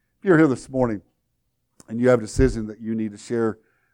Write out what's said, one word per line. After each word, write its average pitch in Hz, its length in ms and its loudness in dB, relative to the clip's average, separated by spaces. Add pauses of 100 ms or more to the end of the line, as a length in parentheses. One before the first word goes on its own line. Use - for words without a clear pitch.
(180)
If - 80 -8
you're 180 100 6
here 156 100 6
this 123 220 -2
morning 123 320 -2 (880)
and 113 100 -10
you 123 120 2
have 123 80 4
a 110 40 -4
decision 117 440 -2
that 107 160 -16
you 110 120 -6
need 110 180 -6
to 101 60 -20
share 113 400 -4 (360)